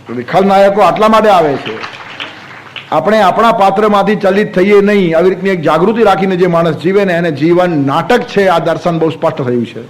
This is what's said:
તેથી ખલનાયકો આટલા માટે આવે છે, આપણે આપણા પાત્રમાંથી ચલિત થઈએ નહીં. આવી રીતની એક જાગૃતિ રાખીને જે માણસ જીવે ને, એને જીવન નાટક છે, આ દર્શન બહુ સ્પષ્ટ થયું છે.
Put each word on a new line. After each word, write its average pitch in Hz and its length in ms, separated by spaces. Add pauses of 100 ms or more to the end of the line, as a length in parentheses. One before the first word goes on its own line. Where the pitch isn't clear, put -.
તેથી 120 220
ખલનાયકો 196 580
આટલા 196 280
માટે 220 200
આવે 160 280
છે, 110 180 (1160)
આપણે 208 280
આપણા 208 320
પાત્રમાંથી 196 640
ચલિત 190 380
થઈએ 202 260
નહીં. 196 360
આવી 180 140
રીતની 190 200
એક 185 100
જાગૃતિ 170 420
રાખીને 190 340
જે 180 100
માણસ 165 300
જીવે 190 280
ને, 185 80
એને 170 200
જીવન 170 380 (160)
નાટક 165 360
છે, 202 240
આ 170 120
દર્શન 165 400
બહુ 160 120
સ્પષ્ટ 151 320
થયું 123 240
છે. 113 240